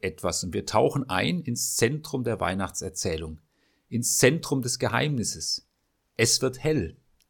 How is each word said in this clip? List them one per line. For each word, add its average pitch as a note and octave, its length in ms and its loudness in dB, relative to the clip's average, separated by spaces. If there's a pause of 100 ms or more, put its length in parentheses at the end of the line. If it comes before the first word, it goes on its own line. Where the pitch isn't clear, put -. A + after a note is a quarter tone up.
etwas - 400 -2
und F#2 100 -4
wir G2 120 -2
tauchen C3 440 2
ein D3 320 0
ins - 360 -4
Zentrum B2+ 480 0
der G#2+ 160 -2
Weihnachtserzählung, F2 1000 -4 (480)
ins - 300 0
Zentrum C#3 440 4
des B2 160 -4
Geheimnisses. A#2+ 920 -2 (480)
Es - 240 4
wird B2+ 200 -2
hell. C#3 360 -2 (320)